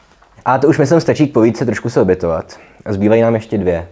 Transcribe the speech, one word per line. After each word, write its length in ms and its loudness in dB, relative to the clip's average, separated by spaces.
A 140 0
to 100 2
už, 100 2
myslím, 220 2
stačí 280 0
k 40 -14
povídce 340 2
trošku 240 -4
se 100 0
obětovat. 580 -2
Zbývají 340 2
nám 120 2
ještě 240 -4
dvě 340 -2